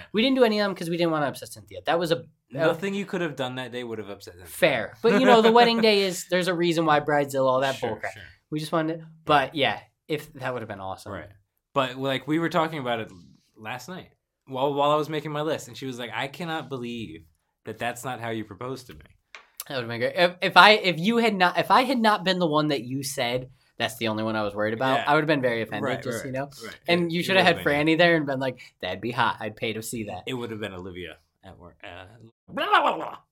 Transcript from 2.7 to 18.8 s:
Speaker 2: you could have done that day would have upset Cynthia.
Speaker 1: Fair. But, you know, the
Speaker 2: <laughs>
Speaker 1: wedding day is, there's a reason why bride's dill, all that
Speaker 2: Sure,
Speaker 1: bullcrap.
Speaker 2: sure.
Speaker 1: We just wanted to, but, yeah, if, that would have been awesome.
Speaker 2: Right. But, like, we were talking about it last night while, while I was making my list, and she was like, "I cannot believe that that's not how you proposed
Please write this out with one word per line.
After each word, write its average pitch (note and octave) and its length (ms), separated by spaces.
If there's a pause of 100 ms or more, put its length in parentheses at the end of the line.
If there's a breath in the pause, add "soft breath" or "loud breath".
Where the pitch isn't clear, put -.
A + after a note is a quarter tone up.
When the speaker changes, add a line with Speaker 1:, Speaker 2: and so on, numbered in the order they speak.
Speaker 2:
you G3 100
could F#3 160
have D3+ 160
done B2+ 200
that B2+ 160
day B2 120
would A2+ 140
have G2+ 100
upset G2 260
Cynthia. F2+ 140
Speaker 1:
Fair. B2+ 540
But, G#3+ 180
you C4 60
know, A#3 160
the A3+ 100
Speaker 2:
<laughs> A#3 60
Speaker 1:
wedding A#3 240
day G3+ 220
is, F3+ 260
there's F3+ 180
a F#3 60
reason E3 320
why D3+ 140
bride's C#3+ 340
dill, C3 120
all B2+ 140
that C3+ 140
Speaker 2:
Sure, A#2+ 160
Speaker 1:
bullcrap. G#2 240
Speaker 2:
sure. G2+ 80 (280 loud breath)
Speaker 1:
We D3+ 80
just D3+ 140
wanted E3 280
to, - 60 (200)
but, C#3+ 280
yeah, A#2+ 260 (260)
if, D3 280
that B2+ 200
would A#2 80
have A2 60
been G2+ 120
awesome. F#2+ 320
Speaker 2:
Right. F2+ 160 (460)
But, C3 240
like, C3+ 280
we D3+ 120
were E3 100
talking D#3+ 300
about A#2+ 220
it F#2+ 120 (420)
last A2 360
night F#3 180 (380)
while, C3+ 260
while C#3+ 200
I - 40
was D3+ 140
making D#3 220
my D3 100
list, D3+ 260
and A#2 80
she B2+ 80
was B2+ 140
like, A#2+ 160
"I B2 140
cannot D#3+ 420
believe A#2+ 560 (400)
that A2 100
that's A#2+ 260
not B2+ 180
how A#2 100
you A2 160
proposed B2 400